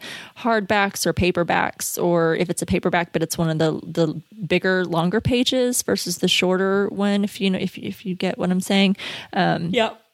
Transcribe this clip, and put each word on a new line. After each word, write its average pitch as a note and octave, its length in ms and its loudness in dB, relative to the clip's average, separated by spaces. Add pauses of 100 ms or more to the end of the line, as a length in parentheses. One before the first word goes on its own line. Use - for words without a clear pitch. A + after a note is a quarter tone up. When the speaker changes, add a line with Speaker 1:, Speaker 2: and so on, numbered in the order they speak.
(380)
Speaker 1:
hardbacks G#3 680 0
or E3+ 80 2
paperbacks, F3+ 880 0
or E3 360 2
if E3+ 120 0
it's F#3 140 -4
a E3+ 40 -6
paperback, F3 460 0
but D#3+ 120 0
it's - 120 -6
one E3 140 0
of D#3 80 -2
the, D#3 260 0
the E3 360 -2 (260)
bigger, F#3 380 2
longer F3 360 0
pages B3 640 0
versus - 360 -2
the F3+ 100 0
shorter F#3+ 600 2
one, G3+ 340 0
if - 160 -6
you G3 100 2
know, F#3 80 0
if, - 200 -4
if - 280 -10
you F3+ 80 -4
get F#3 240 -4
what F3+ 120 0
I'm F#3 100 2
saying. G3 360 4 (360)
Um, E3+ 380 0
Speaker 2:
Yep. A3 300 0 (140)